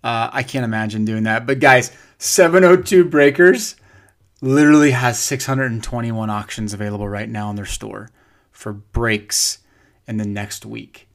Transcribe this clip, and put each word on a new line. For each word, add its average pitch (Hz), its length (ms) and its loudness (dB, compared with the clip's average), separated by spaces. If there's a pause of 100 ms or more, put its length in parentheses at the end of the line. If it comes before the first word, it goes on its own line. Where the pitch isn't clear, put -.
Uh, 117 300 -4
I 135 120 -4
can't 131 200 -6
imagine 110 400 -4
doing 110 200 -4
that. 113 220 -2
But 131 140 -2
guys, 127 320 4 (260)
seven 175 460 4
oh 180 140 8
two 180 260 4
Breakers 151 720 4 (640)
literally 147 520 4
has 123 280 -2
six - 280 -6
hundred 131 260 -2
and 110 100 -8
twenty-one 113 460 -6
auctions 104 440 -8
available 104 360 -8
right 101 180 -8
now 104 220 -8
in 101 80 -8
their 101 80 -10
store 104 440 -12 (420)
for - 200 -14
breaks 107 840 -4 (500)
in 113 80 -8
the 107 100 -4
next 101 400 -10
week. - 500 -18